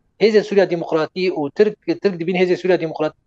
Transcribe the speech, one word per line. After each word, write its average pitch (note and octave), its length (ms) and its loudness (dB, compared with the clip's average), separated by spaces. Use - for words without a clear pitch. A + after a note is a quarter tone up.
Hêzên G#3+ 220 4
Sûriya G3 260 2
Demokratî E3 600 -2
û D3 260 -4
Tirk, F#3+ 460 0
Tirk F#3+ 180 -2
dibin E3+ 160 -4
Hêzên F3+ 220 2
Sûriya F3+ 240 0
Demokratî D#3 460 -6